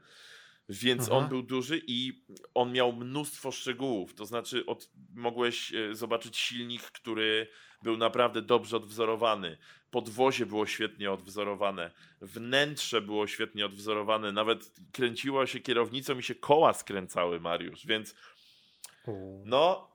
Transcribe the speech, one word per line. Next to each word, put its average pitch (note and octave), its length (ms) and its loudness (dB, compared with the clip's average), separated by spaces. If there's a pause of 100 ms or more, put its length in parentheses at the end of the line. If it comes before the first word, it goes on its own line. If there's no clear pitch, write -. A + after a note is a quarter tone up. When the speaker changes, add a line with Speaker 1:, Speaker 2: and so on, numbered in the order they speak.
(720)
Speaker 1:
Więc A#2+ 320 0
Speaker 2:
Mhm. C3 200 4
Speaker 1:
on D3+ 60 0
był B2+ 140 -2
duży C3 440 -2
i B2+ 380 -6 (300)
on B2 180 2
miał B2 200 4
mnóstwo C3 600 -6
szczegółów, B2 640 -4
to G#2 120 -10
znaczy A#2 400 -4
od-, - 240 -8 (240)
mogłeś, A#2+ 600 -2
e, G#2+ 200 -4
zobaczyć A#2 420 -4
silnik, A#2+ 460 -4
który A2 680 0 (340)
był A2+ 140 2
naprawdę A2+ 460 4
dobrze A2 340 4
odwzorowany. G#2+ 840 0 (320)
Podwozie A#2+ 560 2
było G#2+ 200 0
świetnie G#2 460 -2
odwzorowane, G2 800 -2 (300)
wnętrze A#2+ 840 0
było G#2 240 0
świetnie G#2 400 -4
odwzorowane, G#2 680 -2
nawet A2 400 0 (200)
kręciła C3 540 0
się B2+ 140 -6
kierownica, B2 540 0
mi B2 80 -6
się B2 120 -6
koła D3 380 6
skręcały, F2+ 680 -2
Mariusz, E2+ 460 -4
więc A2 280 -2 (920)
Speaker 2:
U. G2 400 -10
Speaker 1:
no, D#3 480 4